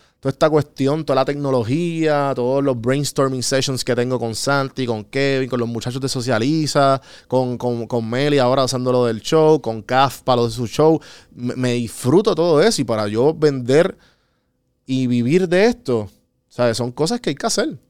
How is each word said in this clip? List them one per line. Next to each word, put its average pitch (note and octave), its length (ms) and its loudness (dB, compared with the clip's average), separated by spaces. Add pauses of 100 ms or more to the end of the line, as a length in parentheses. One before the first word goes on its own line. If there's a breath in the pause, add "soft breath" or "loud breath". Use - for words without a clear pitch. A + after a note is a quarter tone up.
(200 soft breath)
toda C3+ 120 -4
esta D#3 180 2
cuestión, D3 560 0
toda C#3+ 100 0
la C3+ 100 2
tecnología, C#3+ 1080 -2
todos B2+ 280 0
los C3 160 0
brainstorming C3 640 -2
sessions C3 420 -2
que B2 100 0
tengo B2 240 -2
con A#2 160 -4
Santi, C3+ 500 -2
con A2 200 -4
Kevin, C3+ 440 -2
con B2 100 -4
los A#2 100 -2
muchachos A#2+ 320 -6
de C3 80 -2
Socializa, C3+ 920 0 (280 loud breath)
con, B2 300 0
con, A#2+ 300 -4
con A#2 220 -2
Meli C#3+ 300 0
ahora C3 260 2
usando B2+ 260 -2
lo B2 140 4
del A2+ 160 -2
show, D#3 400 4
con A2+ 200 -6
Caf C3 420 0
para B2 180 2
lo A#2+ 60 2
de A2+ 60 -4
su A#2+ 140 -6
show. D#3 320 2 (340 loud breath)
Me, B2 220 -6
me B2 180 0
disfruto C3+ 640 2
todo D#3+ 260 2
eso. G#3+ 200 2
Y A#2+ 40 -2
para G#2+ 220 -2
yo A#2+ 280 2
vender D3 640 2 (880 soft breath)
y C3 180 -2
vivir B2 420 2
de F3+ 180 2
esto, B2 440 -2 (380)
¿sabes? A#2+ 280 -2
Son B2 160 -6
cosas D#3+ 300 -4
que - 80 -4
hay C#3+ 60 -2
que - 100 -8
hacer. A3 320 -2 (120)